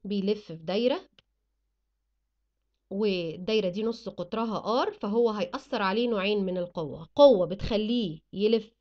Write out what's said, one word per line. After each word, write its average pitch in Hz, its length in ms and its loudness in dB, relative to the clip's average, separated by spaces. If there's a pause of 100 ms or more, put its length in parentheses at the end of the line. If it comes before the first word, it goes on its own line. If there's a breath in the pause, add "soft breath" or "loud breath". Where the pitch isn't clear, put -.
بيلف 202 400 -2
في 165 100 -14
دايرة 214 460 0 (1900)
والدايرة 190 760 -2
دي 196 140 -4
نص 226 260 -6
قطرها 226 760 -4
R، 415 60 -4
فهو 226 400 0
هيأثر 214 520 -6
عليه 220 260 0
نوعين 202 360 0
من 185 140 -2
القوة، 160 560 -8
قوة 240 320 8
بتخليه 208 720 -2 (140)
يلف 214 480 0